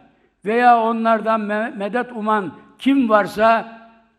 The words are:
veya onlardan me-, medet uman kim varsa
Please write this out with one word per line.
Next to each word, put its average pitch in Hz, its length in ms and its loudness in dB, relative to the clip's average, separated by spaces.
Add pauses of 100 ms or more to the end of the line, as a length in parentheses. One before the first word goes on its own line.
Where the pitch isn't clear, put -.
(460)
veya 233 360 4
onlardan 226 600 0
me-, 208 360 -6
medet 226 340 -6
uman 214 420 -4 (260)
kim 269 300 2
varsa 214 680 0 (400)